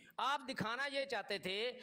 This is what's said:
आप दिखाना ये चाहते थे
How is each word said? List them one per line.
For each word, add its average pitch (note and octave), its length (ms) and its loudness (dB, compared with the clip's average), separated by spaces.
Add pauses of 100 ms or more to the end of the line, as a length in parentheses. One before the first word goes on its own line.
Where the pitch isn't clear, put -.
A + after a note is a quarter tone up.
(200)
आप C4+ 260 2
दिखाना A#3+ 400 0
ये C#4 200 0
चाहते G#3 340 -2
थे F#3 180 -2 (240)